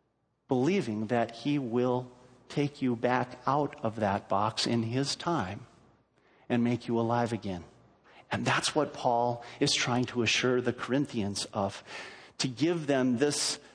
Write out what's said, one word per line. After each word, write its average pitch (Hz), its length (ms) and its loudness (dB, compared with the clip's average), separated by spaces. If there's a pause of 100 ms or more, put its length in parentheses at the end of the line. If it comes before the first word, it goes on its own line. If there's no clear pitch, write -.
(460)
believing 127 600 0
that 117 300 0
he 147 220 0
will 123 520 0 (400)
take 143 320 -2
you 123 140 2
back 123 500 0
out 139 360 0
of 110 140 -2
that 107 320 0
box 104 380 0
in 117 160 2
his 131 340 -2
time 117 500 -4 (840)
and 120 120 2
make 120 240 0
you 117 140 2
alive 117 320 2
again. 98 320 -6 (680)
And 123 140 -4
that's - 300 0
what 147 180 0
Paul 120 500 0 (160)
is 143 140 2
trying 123 340 2
to 120 140 -2
assure 123 400 2
the 120 140 0
Corinthians 120 800 -2
of, 101 280 -2 (560)
to 135 100 -2
give 151 380 0
them 131 300 4
this, 143 420 0 (160)